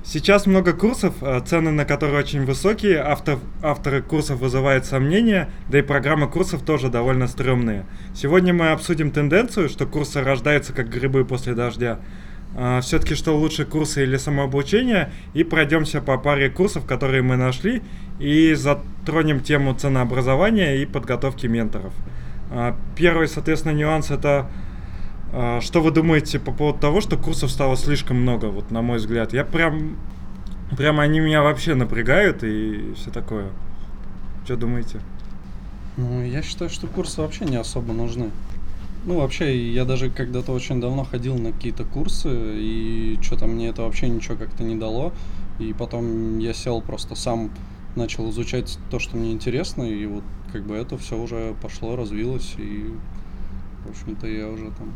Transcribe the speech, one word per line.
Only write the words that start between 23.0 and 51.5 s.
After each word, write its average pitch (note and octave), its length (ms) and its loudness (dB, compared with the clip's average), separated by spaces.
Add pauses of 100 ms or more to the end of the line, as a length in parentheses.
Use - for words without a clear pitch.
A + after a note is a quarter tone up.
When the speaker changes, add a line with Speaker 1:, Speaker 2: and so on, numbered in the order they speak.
Speaker 1:
соответственно, D#3 460 0
нюанс — D3+ 380 0
это, C#3+ 340 2 (840)
э, A#2+ 300 0
что - 200 2
вы D#3+ 80 4
думаете D#3 480 4
по C3+ 140 -4
поводу C#3+ 260 0
того, D#3 240 4
что D3+ 160 0
курсов C3+ 320 2
стало C3 260 2
слишком C3 420 2
много, B2 280 2
вот G2+ 240 -2
на A2+ 140 -2
мой A#2+ 160 0
взгляд? A2 340 -2
Я C#3 100 0
прям... D#3 540 0 (800)
Прям D3+ 220 4
они D3+ 200 4
меня D#3 220 4
вообще D3+ 320 2
напрягают C3 720 4
и G#2+ 520 -2
все G#2 140 -8
такое. A2 380 -4 (1000)
Че B2 80 -2
думаете? A#2 440 0 (1000)
Speaker 2:
Ну, B2 260 -2
я B2+ 200 -2
считаю, - 260 -6
что - 160 -6
курсы E3+ 360 -4
вообще D#3 240 -4
не C3 100 0
особо A#2 380 -4
нужны. A#2 360 -2 (760)
Ну, F3 140 2
вообще, B2+ 540 0
я B2 120 4
даже B2+ 260 2
когда-то B2 400 -4
очень B2+ 280 -2
давно C3 240 -2
ходил B2+ 340 -4
на A#2 140 0
какие-то A#2 320 -2
курсы, C#3 480 2
и A2 920 2
че-то A#2+ 260 6
мне A2+ 220 2
это A#2 120 -4
вообще A#2 280 2
ничего A#2 260 0
как-то A2+ 280 -4
не A2+ 120 0
дало. A2+ 380 -2 (460)
И A2+ 140 -4
потом A2+ 680 -2
я A2+ 140 -2
сел A#2 280 -2
просто A2 340 -8
сам, A2+ 340 -2 (460)
начал A#2 340 -4
изучать A#2+ 480 -4 (140)
то, B2+ 80 -4
что - 180 -6
мне A2+ 140 -2
интересно, B2+ 520 -4
и G#2+ 220 -4
вот G#2 180 -8 (280)
как G#2 120 -8
бы G#2 120 -6
это A#2 220 -6
все A#2+ 200 -8
уже A2+ 440 -6